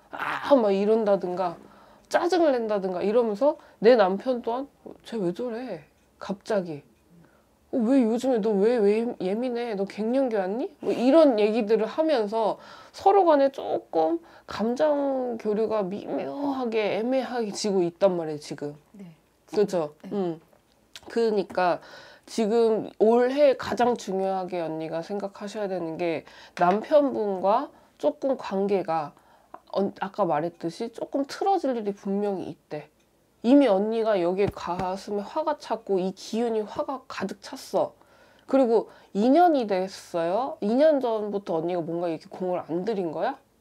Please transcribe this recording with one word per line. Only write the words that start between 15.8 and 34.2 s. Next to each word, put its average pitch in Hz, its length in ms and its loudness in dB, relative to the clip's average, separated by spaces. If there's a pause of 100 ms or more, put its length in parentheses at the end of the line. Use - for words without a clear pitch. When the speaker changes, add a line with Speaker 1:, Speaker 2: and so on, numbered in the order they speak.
Speaker 1:
미묘하게, 254 1160 -4
애매하게 240 540 -2
지고 196 280 0
있단 180 340 2
말이에요, 156 240 -4
지금. 147 360 -10 (160)
Speaker 2:
네. 185 240 -20 (320)
Speaker 1:
그죠? 185 560 0
Speaker 2:
네. 196 80 -14
Speaker 1:
음. 180 280 -2 (680)
그러니까 196 720 0 (460)
지금 220 640 0 (100)
올해 247 580 4
가장 233 400 0
중요하게 190 640 -4
언니가 160 400 -6
생각하셔야 202 680 -8
되는 170 300 -6
게 165 260 -2 (340)
남편분과 220 1120 2 (280)
조금 277 400 -2
관계가 180 760 -2 (580)
언-, 196 280 -2
아까 196 240 -4
말했듯이 170 720 -4
조금 - 340 -4
틀어질 370 480 0
일이 208 180 -4
분명히 202 520 -4
있대. - 420 -14 (540)
이미 269 260 6
언니가 220 540 2